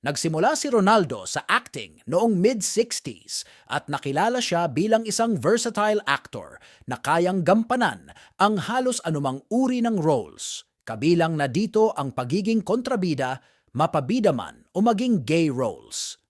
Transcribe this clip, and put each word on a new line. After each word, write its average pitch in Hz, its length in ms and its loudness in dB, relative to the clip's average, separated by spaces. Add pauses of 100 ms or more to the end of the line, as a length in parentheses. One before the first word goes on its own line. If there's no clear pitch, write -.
Nagsimula 160 480 0
si 285 160 -4
Ronaldo 190 560 2
sa - 240 -6
acting 127 560 -4
noong 190 320 2
mid-sixties 208 1040 -2 (240)
at 147 240 -6
nakilala 156 480 0
siya 170 320 0
bilang 214 320 2
isang 226 320 0
versatile 214 720 0
actor 101 560 -6 (240)
na 127 160 -6
kayang 175 400 2
gampanan 202 720 0 (240)
ang 208 160 4 (160)
halos 254 320 0
anumang 139 480 -2
uri 254 320 2
ng 226 160 0
roles, 139 640 -2 (240)
kabilang 160 480 2
na 143 160 -2
dito 220 480 2
ang 135 160 -4
pagiging 190 480 0
kontrabida, 180 800 -2 (320)
mapabida 160 560 0
man 87 400 -6
o - 80 -4
maging 220 480 2
gay 160 240 2
roles. 104 800 -6